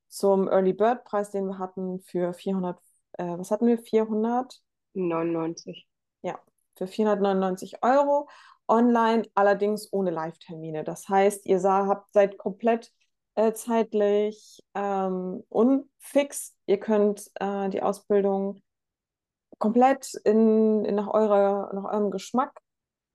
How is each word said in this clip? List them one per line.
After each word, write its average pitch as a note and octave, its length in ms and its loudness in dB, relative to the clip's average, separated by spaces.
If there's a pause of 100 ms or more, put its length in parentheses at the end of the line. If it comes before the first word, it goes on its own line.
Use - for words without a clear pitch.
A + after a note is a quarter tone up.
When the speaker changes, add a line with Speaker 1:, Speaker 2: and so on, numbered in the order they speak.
Speaker 1:
zum F#3+ 380 2
Early F#3+ 240 2
Bird G#3+ 320 0
Preis, G#3 280 -6
den G3 160 -6
wir F#3+ 120 -10
hatten F#3 400 -8
für F3 340 -4
vierhundert, F3+ 460 -6 (380)
äh, F3 200 -6
was F#3 140 -8
hatten A3 160 0
wir? A#3 100 4
Vierhundert? A3 840 -2 (320)
Speaker 2:
Neunundneunzig. E3+ 920 -6 (360)
Speaker 1:
Ja, F3+ 180 -10 (380)
für F#3 100 -8
vierhundertneunundneunzig G3 960 -2
Euro C#4+ 460 2 (400)
online, A3+ 540 4 (120)
allerdings G3+ 560 2
ohne G3 200 -2
Live-Termine. D#3+ 720 -10
Das - 240 -10
heißt, G3 360 2
ihr F#3 140 2
sa-, G3 280 2
habt, G3+ 260 -4
seid G3 240 4
komplett, A3+ 520 -2 (460)
äh, G#3+ 160 2
zeitlich, G#3+ 1120 -2 (120)
ähm, F#3+ 720 -4
unfix. - 1080 -2 (120)
Ihr G3 120 2
könnt, G#3 560 0
äh, G3 340 -6
die F#3+ 120 -6
Ausbildung G3 800 -2 (1000)
komplett B3 540 2 (100)
in, A3 600 4
in G3+ 100 -2
nach G#3 180 -4
eurer, G3+ 600 2
nach G3 100 -8
eurem G#3 280 -2
Geschmack A#3+ 500 -6 (540)